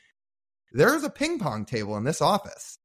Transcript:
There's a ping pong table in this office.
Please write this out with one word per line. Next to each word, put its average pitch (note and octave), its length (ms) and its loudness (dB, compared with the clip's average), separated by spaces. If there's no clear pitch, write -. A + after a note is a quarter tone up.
There's C4 320 4
a C#4+ 60 -2
ping D#4+ 280 -2
pong A#2 260 -4
table G#2+ 320 -4
in G#2 80 -2
this C#3 160 -2
office. - 640 0